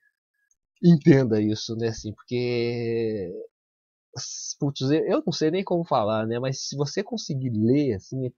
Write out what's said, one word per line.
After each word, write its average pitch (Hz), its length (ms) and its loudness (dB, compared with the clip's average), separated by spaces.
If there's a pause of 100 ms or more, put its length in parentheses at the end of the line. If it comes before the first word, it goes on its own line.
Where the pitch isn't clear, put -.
(800)
entenda 135 640 6
isso, 107 320 -2
né, 113 140 -2
assim, 110 240 -6
porque, 117 1200 -4 (1300)
putz, 143 220 -4
eu, 139 240 2
eu 233 200 0
não 175 60 -2
sei 156 180 0
nem 190 140 -2
como 175 200 -2
falar, 110 400 0
né, 117 140 -4
mas 131 300 -6
se 139 80 -8
você 143 260 -2
conseguir 147 480 -6
ler, 117 440 2
assim, 127 440 -8